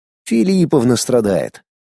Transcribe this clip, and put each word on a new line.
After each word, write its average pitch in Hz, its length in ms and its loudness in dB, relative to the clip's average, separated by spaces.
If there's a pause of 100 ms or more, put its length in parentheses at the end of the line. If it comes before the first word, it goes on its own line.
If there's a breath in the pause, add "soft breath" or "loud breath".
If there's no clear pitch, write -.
(260)
Филипповна 175 720 0
страдает. 101 680 -2 (240)